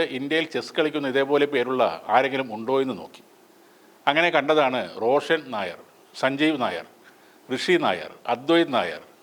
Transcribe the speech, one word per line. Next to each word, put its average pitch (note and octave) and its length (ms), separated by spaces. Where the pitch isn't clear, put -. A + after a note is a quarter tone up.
ഇന്ത്യയിൽ D3+ 380
ചെസ് A#2 240
കളിക്കുന്ന D3 340
ഇതേപോലെ C#3 400
പേരുള്ള B2+ 320
ആരെങ്കിലും C3+ 400
ഉണ്ടോ A2+ 180
എന്ന് B2+ 180
നോക്കി. - 200
അങ്ങനെ E3 260
കണ്ടതാണ് C#3 460
റോഷൻ C#3+ 380
നായർ, G2 240
സഞ്ജീവ് C#3 420
നായർ, E2+ 240
ഋഷി F3+ 220
നായർ, F2 260
അദ്വൈത് D3 420
നായർ, F2 260